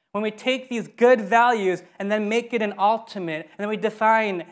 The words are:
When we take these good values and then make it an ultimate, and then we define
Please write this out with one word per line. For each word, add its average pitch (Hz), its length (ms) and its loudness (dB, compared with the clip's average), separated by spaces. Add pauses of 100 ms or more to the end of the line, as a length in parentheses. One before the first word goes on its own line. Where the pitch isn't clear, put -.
(120)
When 202 100 -4
we 214 80 -2
take 254 400 -4
these 214 180 -6
good 240 320 4
values 208 640 2 (160)
and 202 120 -4
then 214 180 0
make 233 260 -2
it 220 80 0
an 208 160 -4
ultimate, 190 680 -2
and - 120 -20
then 208 100 -6
we 214 80 -4
define 208 760 0